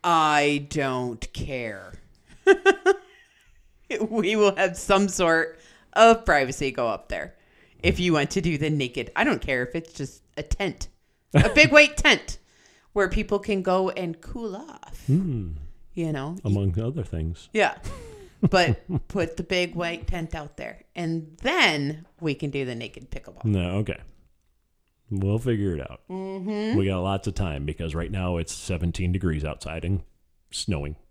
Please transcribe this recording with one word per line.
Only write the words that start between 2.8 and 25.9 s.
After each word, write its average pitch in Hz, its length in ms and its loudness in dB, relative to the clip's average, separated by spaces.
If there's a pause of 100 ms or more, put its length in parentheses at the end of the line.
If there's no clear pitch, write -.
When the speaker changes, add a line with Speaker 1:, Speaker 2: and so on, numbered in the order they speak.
Speaker 1:
We 220 260 0
will 202 200 4
have 180 220 0
some 202 300 2
sort 165 520 2 (340)
of 226 320 8
privacy 139 460 2
go 120 160 -2
up 104 220 -4
there. 80 260 -8 (480)
If - 160 2
you 175 140 2
want 143 180 2
to 196 100 0
do 160 160 0
the 151 120 -2
naked, 131 460 -2
I 202 80 2
don't - 180 0
care 131 220 -2
if 123 120 -8
it's 165 180 -8
just - 300 -10 (140)
a 151 60 -8
tent, - 440 -4 (480)
a 170 140 8
big 302 220 6
white 294 240 8
tent - 440 2 (540)
where 196 140 2
people 208 300 0
can 196 240 -2
go 190 300 2
and 170 300 -8
cool 226 340 -10
off. - 500 -16
Speaker 2:
Hmm. 131 460 0 (420)
Speaker 1:
You 165 180 -4
know, 147 320 -6
Speaker 2:
Among 98 380 0
other 123 220 -4
things. 82 500 -8
Speaker 1:
Yeah. 202 240 2 (640)
But 180 420 4 (140)
<laughs> - 100 -4
put 165 300 -4
the 180 60 -8
big 180 320 -2
white 170 320 -4
tent 165 260 -4
out 151 240 -12
there, 117 260 -14 (120)
and 165 480 -6
then 165 600 2 (140)
we 156 140 -2
can 139 160 -6
do 139 160 -4
the 123 100 -6
naked 117 360 -12
pickleball. - 340 -12
Speaker 2:
No, 95 320 0
okay. 104 220 -4 (1120)
We'll 98 280 0
figure 104 360 0
it 69 60 -6
out. - 280 -14